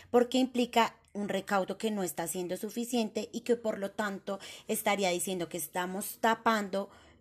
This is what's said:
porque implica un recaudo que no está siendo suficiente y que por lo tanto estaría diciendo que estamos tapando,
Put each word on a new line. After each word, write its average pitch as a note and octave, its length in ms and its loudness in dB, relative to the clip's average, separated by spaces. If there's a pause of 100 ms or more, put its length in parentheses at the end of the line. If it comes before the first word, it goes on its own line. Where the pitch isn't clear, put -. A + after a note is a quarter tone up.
(100)
porque A#3+ 280 6
implica A#3+ 560 2 (200)
un G3+ 140 -4
recaudo F#3+ 500 0
que A3 120 -2
no G#3 120 -2
está E3+ 260 -4
siendo F3+ 280 -4
suficiente A3 760 -2
y A#3 80 -6
que A#3 160 2
por G#3+ 220 -2
lo G3 120 -4
tanto G3 480 -4 (300)
estaría G3+ 420 2
diciendo F3 380 -2
que F3+ 100 -6
estamos F#3 640 -4
tapando, G#3+ 680 2 (300)